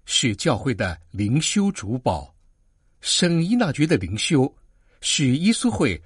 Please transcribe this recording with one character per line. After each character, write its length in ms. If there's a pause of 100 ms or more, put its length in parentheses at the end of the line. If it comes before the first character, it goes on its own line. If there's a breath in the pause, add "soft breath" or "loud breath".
是 320
教 200
会 160
的 240 (140)
灵 320
修 300
主 260
保。 340 (680)
圣 420
依 140
纳 160
爵 120
的 120
灵 200
修 380 (460)
是 360
伊 160
苏 160
会 380